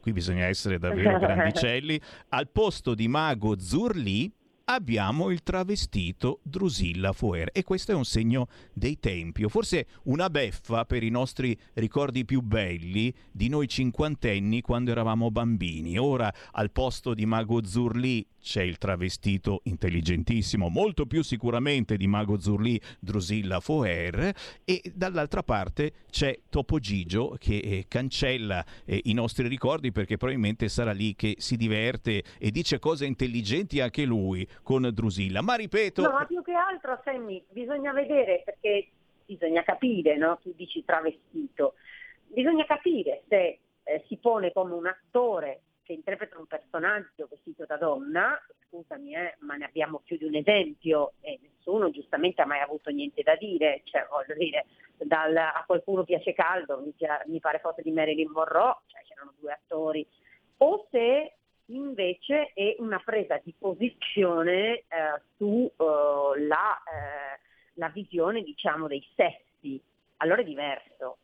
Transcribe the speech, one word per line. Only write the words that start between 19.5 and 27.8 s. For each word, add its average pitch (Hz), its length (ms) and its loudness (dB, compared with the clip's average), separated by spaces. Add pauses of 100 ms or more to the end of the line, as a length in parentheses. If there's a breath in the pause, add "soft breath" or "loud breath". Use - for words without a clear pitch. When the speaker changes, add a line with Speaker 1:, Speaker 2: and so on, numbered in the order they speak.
Speaker 1:
intelligentissimo, 90 1040 0
molto 151 380 0
più 151 160 0
sicuramente 120 720 0
di 95 100 2
Mago 104 320 2
Zurli, 104 420 2 (200 loud breath)
Drusilla 95 600 -2
Foer, 104 720 0 (320 loud breath)
e - 180 -2 (120)
dall'altra 180 480 -2
parte 117 500 -2 (180 soft breath)
c'è 139 280 0 (100)
Topo 151 300 0
Gigio 101 600 0
che, 104 180 2
eh, 98 320 -2